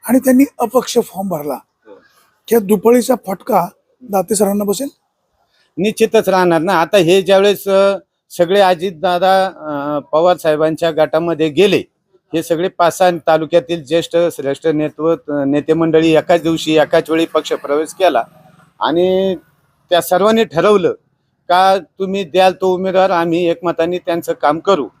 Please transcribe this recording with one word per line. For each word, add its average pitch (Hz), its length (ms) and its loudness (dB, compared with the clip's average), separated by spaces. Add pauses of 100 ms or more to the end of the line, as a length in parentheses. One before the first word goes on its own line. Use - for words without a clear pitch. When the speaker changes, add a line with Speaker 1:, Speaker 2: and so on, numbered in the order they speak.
Speaker 1:
आणि 254 100 4
त्यांनी 262 260 4 (140)
अपक्ष 240 400 -2
फॉर्म 196 300 -6
भरला. 147 260 -6
Speaker 2:
हो. - 460 -20 (500)
Speaker 1:
त्या 226 80 4
दुफळीचा 220 560 2 (120)
फटका 190 420 -2 (320)
दाते 190 340 -4
सरांना 202 300 -2
बसेल? 208 240 -4 (920)
Speaker 2:
निश्चितच 208 500 0
राहणार 180 320 2
ना. 175 200 0
आता 165 160 0
हे 185 260 4
ज्यावेळेस, 196 460 2
अ, 196 300 2 (320)
सगळे 175 300 0
अजितदादा, 185 840 0
अ, 147 520 -8
पवार 165 380 0
साहेबांच्या 156 540 -2
गटामध्ये 160 580 0
गेले, 156 340 2 (520)
हे 160 80 -2
सगळे 170 260 -4
पाच 175 300 0
सहा 180 120 4 (160)
तालुक्यातील 165 580 0
ज्येष्ठ 160 320 -2 (160)
श्रेष्ठ 139 340 -6
नेतृत्व, 151 800 -4
नेते 143 280 -2
मंडळी 160 420 2
एकाच 156 280 2
दिवशी 156 340 -2
एकाच 156 340 0
वेळी 160 160 0
पक्षप्रवेश 151 680 -4
केला 151 300 0 (580)
आणि 185 560 0 (540)
त्या 170 100 2
सर्वांनी 214 440 0
ठरवलं 175 480 0 (560)
का 190 300 2
तुम्ही 196 460 -6
द्याल 185 280 2
तो 185 220 -2
उमेदवार, 190 360 0
आम्ही 170 380 0
एकमताने 170 500 -2
त्यांचं 170 340 -6
काम 151 260 0
करू. 160 300 0 (120)